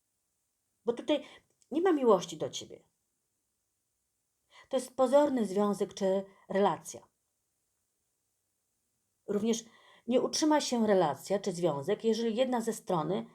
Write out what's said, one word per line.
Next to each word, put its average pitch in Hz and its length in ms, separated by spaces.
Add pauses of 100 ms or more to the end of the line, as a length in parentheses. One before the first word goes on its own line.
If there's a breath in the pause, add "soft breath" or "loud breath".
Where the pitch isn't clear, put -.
(880)
Bo 233 80
tutaj 294 300 (480 loud breath)
nie 294 100
ma 381 100
miłości 220 460
do 147 120
ciebie. - 340 (1900 loud breath)
To 269 80
jest 254 180
pozorny 262 500
związek 196 480
czy 190 320 (240 loud breath)
relacja. 196 580 (2250)
Również 220 360 (440 loud breath)
nie 240 140
utrzyma 302 400
się 233 260
relacja 185 520
czy 196 120
związek, 170 520
jeżeli 226 320
jedna 254 260
ze 226 120
strony 180 600